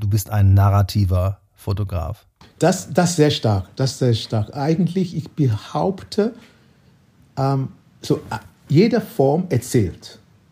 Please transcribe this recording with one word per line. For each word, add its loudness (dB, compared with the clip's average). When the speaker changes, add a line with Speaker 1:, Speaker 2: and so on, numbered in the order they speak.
Speaker 1:
du -4
bist -2
ein 4
narrativer 2
Fotograf. -8
Speaker 2:
Das, 0
das 2
sehr 4
stark, 0
das -4
sehr 2
stark. -4
Eigentlich, -2
ich -8
behaupte, -2
ähm, -2
so, -2
äh, -10
jede 4
Form 0
erzählt. -2